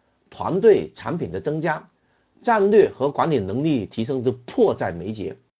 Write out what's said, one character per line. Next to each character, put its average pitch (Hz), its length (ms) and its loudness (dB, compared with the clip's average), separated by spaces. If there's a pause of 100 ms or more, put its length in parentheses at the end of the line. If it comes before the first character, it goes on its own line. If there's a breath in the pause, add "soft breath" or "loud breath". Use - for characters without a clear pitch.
(300)
团 160 320 -4
队、 143 320 6
产 151 240 -8
品 110 140 -6
的 95 100 -6
增 156 180 -4
加， 156 300 -6 (520)
战 208 300 2
略 185 180 6
和 139 220 -2
管 139 180 0
理 151 80 0
能 104 260 -4
力 139 220 0
提 110 200 -6
升 131 180 -4
是 113 80 0
迫 165 420 0
在 107 200 -4
眉 87 180 -8
睫， 101 240 -8 (240)